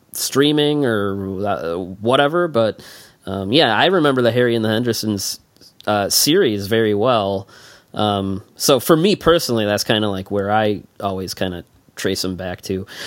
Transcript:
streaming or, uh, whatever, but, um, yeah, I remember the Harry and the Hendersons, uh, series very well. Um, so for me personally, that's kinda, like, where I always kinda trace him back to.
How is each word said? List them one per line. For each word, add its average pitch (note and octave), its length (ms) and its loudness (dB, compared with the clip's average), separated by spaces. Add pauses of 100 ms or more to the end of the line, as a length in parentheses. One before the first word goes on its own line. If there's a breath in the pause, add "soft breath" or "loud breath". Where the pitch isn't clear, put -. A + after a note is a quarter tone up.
(120)
streaming D3 760 0
or, G2 580 -4
uh, E2+ 320 -4
whatever, C3 720 0
but, A2+ 360 -2 (440 loud breath)
um, G2 260 -4
yeah, C3+ 220 4
I B2+ 120 4
remember D3 360 2
the A#2 80 4
Harry A#2+ 240 2
and A2 100 0
the A2 40 2
Hendersons, A2 680 -2 (460)
uh, G2+ 240 0
series C#3 560 2
very G#2+ 300 2
well. G2+ 520 0 (460 loud breath)
Um, G2 500 -2 (120)
so C3+ 240 2
for E3 180 4
me F#3 180 2
personally, B2+ 500 0
that's G#2 180 0
kinda, G#2+ 260 0
like, F#2+ 220 -6
where G2+ 180 -2
I G#2+ 320 0 (180)
always F#2+ 360 -6
kinda F2+ 280 -6 (320)
trace G2 280 -4
him F#2 140 -4
back F2+ 240 -8
to. F#2+ 260 -6 (200 loud breath)